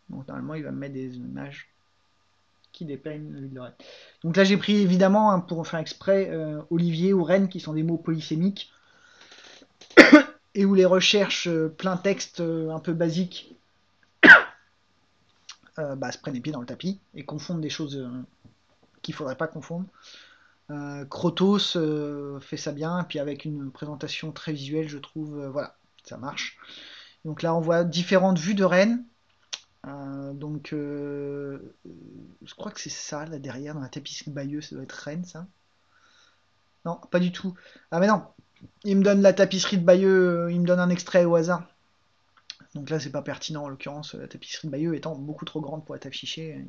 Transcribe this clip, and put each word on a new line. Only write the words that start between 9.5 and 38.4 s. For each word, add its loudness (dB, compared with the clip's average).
<coughs> 10
et 4
où 6
les 8
recherches, 2
euh, 0
plein -4
texte, -4
euh, -4
un -8
peu -4
basiques, -2
<coughs> 12
euh, -6
bah, -6
se -12
prennent -8
les -6
pieds -6
dans -8
le -10
tapis -6
et -14
confondent -8
des -6
choses, -8
euh, -8
qu'il -8
faudrait -8
pas -6
confondre. -10
Euh, -10
Crotos, 0
euh, -4
fait -12
ça -10
bien, -4
et -6
puis -8
avec -6
une -8
présentation -10
très -10
visuelle, -4
je -12
trouve, -10
euh, -10
voilà, -8
ça -16
marche. -10
Donc -8
là, 0
on 2
voit 2
différentes 2
vues -2
de 2
Rennes. 4
Euh, -12
donc, -12
euh, -8
je -20
crois -12
que -16
c'est -14
ça, -12
là, -12
derrière, -12
dans -10
la -12
tapisserie -14
de -12
Bayeux, -8
ça -16
doit -12
être -16
Rennes, -10
ça. -16
Non, -8
pas 0
du 0
tout. -10
Ah, -2
mais 4
non, 2